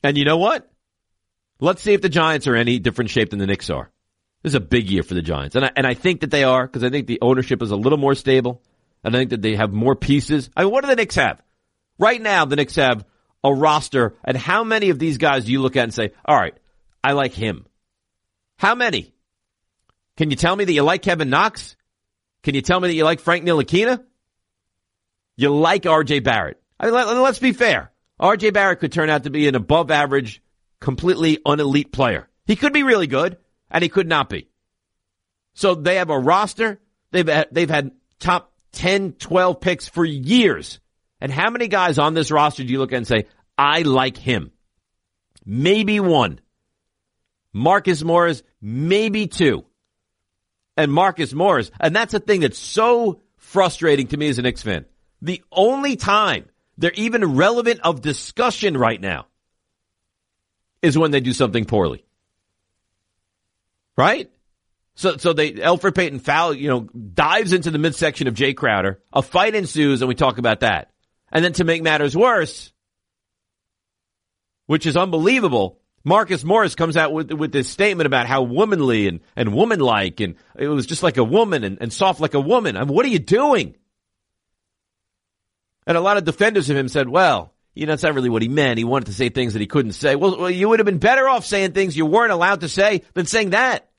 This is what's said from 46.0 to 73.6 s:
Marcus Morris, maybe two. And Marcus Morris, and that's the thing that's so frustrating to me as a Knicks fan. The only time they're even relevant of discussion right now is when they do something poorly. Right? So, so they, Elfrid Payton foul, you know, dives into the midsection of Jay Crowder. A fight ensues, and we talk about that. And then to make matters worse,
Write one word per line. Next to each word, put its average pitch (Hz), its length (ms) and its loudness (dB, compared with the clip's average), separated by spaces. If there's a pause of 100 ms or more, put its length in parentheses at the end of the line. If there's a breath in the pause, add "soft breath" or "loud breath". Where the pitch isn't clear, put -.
Marcus 160 520 0
Morris, 170 400 0 (180)
maybe 185 680 -2
two. 127 380 0 (1120)
And 151 140 2
Marcus 165 420 0
Morris, 156 460 0
and 160 160 0
that's 226 160 -2
the 214 80 -2
thing 196 220 0
that's 131 180 0
so 233 600 0 (160)
frustrating 156 680 0
to 147 100 -6
me 151 100 -2
as 127 120 -2
a - 20 -4
Knicks 123 200 -2
fan. 87 240 -6 (360)
The 175 200 -6 (120)
only 262 420 2
time 196 540 0 (280)
they're 165 140 0
even 214 460 -2
relevant 233 420 2
of 156 220 -2
discussion 196 760 -4
right 113 220 0
now 90 280 -8 (1500)
is 151 160 2
when 156 140 2
they 139 100 0
do 127 100 -4
something 117 320 0
poorly. 90 400 -2 (1900)
Right? 220 340 0 (640)
So, 175 200 -2
so 170 160 0
they, 151 220 0
Elfrid 170 420 0
Payton 143 240 -2
foul, 156 340 -2
you 139 140 -6
know, 127 140 0
dives 151 720 -2
into 165 180 0
the 151 80 -2
midsection 151 480 -2
of 117 60 -2
Jay 135 200 0
Crowder. 98 460 -2 (140)
A 135 80 2
fight 208 340 0
ensues, 147 460 0
and 127 80 0
we 120 60 -2
talk 127 220 0
about 117 220 0
that. 101 320 -2 (400)
And 160 120 2
then 175 100 0
to 175 100 -2
make 165 180 0
matters 151 340 0
worse, 208 580 0 (1900)